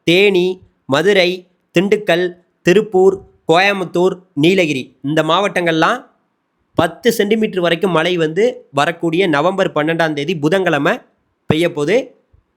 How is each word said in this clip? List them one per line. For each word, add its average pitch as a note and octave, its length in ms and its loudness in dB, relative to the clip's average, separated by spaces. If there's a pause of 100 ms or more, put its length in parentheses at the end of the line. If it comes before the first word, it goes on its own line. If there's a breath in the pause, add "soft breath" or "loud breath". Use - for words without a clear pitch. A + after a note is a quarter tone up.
தேனி, F#3 580 2 (240)
மதுரை, F3+ 640 0 (320)
திண்டுக்கல், F#3 520 0 (300)
திருப்பூர், F#3+ 600 2 (260)
கோயமுத்தூர், F3+ 680 0 (180)
நீலகிரி, D3+ 680 0
இந்த D#3 220 -2
மாவட்டங்கள்லாம் F3 880 -2 (640)
பத்து E3+ 380 0
சென்டிமீட்டர் G#3+ 480 -2
வரைக்கும் F3 320 -2
மழை F3 260 0
வந்து E3+ 540 -2
வரக்கூடிய E3 560 -2
நவம்பர் E3+ 440 0
பன்னெண்டாம் D#3+ 420 -2
தேதி D3 240 -6
புதன்கிழமை E3 640 0 (460)
பெய்ய D#3+ 260 -2
போகுது. F3 440 -2 (420)